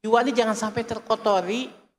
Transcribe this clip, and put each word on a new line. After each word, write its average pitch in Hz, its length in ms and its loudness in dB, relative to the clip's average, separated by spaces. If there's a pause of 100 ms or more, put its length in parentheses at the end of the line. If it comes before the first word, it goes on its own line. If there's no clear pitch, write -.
Jiwa 233 240 2
ini 269 80 -2
jangan 220 240 0
sampai 220 300 -4
terkotori 214 800 -2 (300)